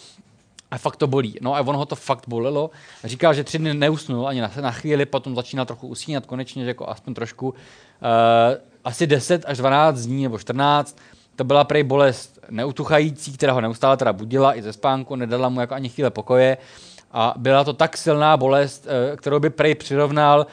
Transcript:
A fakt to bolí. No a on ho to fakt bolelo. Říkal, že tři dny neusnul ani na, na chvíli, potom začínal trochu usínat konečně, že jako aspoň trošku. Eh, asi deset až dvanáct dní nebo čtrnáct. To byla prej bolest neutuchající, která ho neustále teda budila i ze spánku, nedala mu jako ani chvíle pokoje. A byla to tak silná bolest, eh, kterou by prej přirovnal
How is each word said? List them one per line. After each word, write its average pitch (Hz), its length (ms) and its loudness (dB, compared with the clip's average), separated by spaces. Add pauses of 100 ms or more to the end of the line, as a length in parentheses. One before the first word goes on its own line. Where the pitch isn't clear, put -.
(720)
A 127 80 -8
fakt - 180 -6
to 151 100 -2
bolí. 131 340 -2
No 131 140 -4
a 147 60 -2
on 139 160 -2
ho 143 100 -4
to 143 100 -10
fakt - 320 -6
bolelo. 139 420 -4 (340)
Říkal, 151 300 2
že 139 100 -2
tři - 140 -6
dny 156 160 -2
neusnul 143 540 -2
ani 131 120 -4
na, 107 100 -4 (100)
na 135 100 -4
chvíli, 143 360 -2
potom 135 280 -6
začínal 123 320 -6
trochu 123 220 -14
usínat 127 380 -10
konečně, 127 380 -10
že 123 40 -6
jako 120 200 -10
aspoň 113 260 -12
trošku. 117 400 -10 (480)
Eh, 117 580 4 (240)
asi 127 220 -2
deset 147 400 0
až 139 120 -6
dvanáct 135 480 2
dní 135 160 -4
nebo 117 160 -4
čtrnáct. 143 580 0 (420)
To 131 60 -4
byla 143 200 4
prej 147 180 2
bolest 139 560 0 (120)
neutuchající, 143 840 -2
která 135 200 2
ho 127 80 0
neustále 117 360 2
teda 123 160 0
budila 120 440 2
i 117 60 -8
ze 107 100 -10
spánku, 131 440 -4
nedala 123 320 -2
mu 127 120 -4
jako 123 140 -6
ani 135 140 -8
chvíle 127 220 -2
pokoje. 127 460 2 (560)
A 117 240 0
byla 135 280 4
to 143 80 -2
tak 156 240 0
silná 151 400 4
bolest, 135 520 0
eh, 135 280 -2
kterou 147 240 0
by 151 100 0
prej 151 240 2
přirovnal 147 800 2